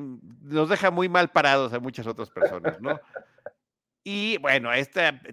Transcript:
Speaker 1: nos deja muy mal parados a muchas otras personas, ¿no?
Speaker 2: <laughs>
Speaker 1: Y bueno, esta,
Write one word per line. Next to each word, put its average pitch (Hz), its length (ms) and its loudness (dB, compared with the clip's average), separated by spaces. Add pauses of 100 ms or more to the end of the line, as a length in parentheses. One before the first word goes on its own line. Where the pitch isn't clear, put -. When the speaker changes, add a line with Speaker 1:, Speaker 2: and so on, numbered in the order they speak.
(420)
Speaker 1:
nos 151 260 0
deja 190 220 2
muy 180 180 2
mal 180 220 2
parados 139 440 4
a 120 60 -4
muchas 123 280 -8
otras 113 240 -8
personas, 85 500 -2
¿no? 147 240 -4
Speaker 2:
<laughs> - 40 -20 (960)
Speaker 1:
Y 202 340 -2
bueno, 135 340 2
esta, 139 480 0 (120)